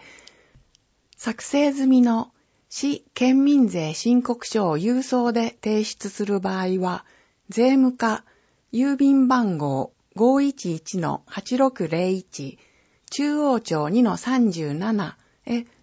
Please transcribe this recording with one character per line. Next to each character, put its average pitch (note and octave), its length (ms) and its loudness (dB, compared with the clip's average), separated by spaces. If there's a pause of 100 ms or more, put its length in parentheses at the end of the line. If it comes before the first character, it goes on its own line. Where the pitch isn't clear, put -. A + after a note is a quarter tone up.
(1160)
作 - 260 -10
成 C#4+ 300 0
済 C#4 140 0
み B3+ 160 6
の A#3 280 0 (420)
市 - 300 -6 (100)
県 C4 300 4
民 C#4 240 6
税 E3 260 -4
申 A#3+ 280 2
告 A#3+ 260 -6
書 G3+ 220 0
を D#3 80 0
郵 A#3+ 260 -2
送 A#3+ 300 -2
で A3+ 280 -4
提 G#3+ 220 -2
出 - 240 -10
す G3+ 180 -6
る G3 140 -2
場 F#3+ 180 -4
合 F#3 220 -2
は、 F3+ 240 -4 (460)
税 A#3+ 220 2
務 C4 260 4
課、 A3+ 260 -2 (480)
郵 C4+ 240 0
便 C4+ 320 4
番 A#3 300 2
号 C#3 340 -4 (240)
五 B3+ 240 4
一 C#4 340 -2
一 D#3+ 240 -8
の D3 280 -4
八 - 320 -6
六 B3+ 320 0
零 F3 220 -2
一、 F#3 460 -8 (520)
中 D4 300 -2
央 C#4 200 2
町 D#3 300 -4
二 A3+ 140 2
の F#3+ 120 0
三 A#3+ 360 0
十 D#3 220 -6
七 F#3+ 440 -4 (280)
へ A#3 200 -6 (180)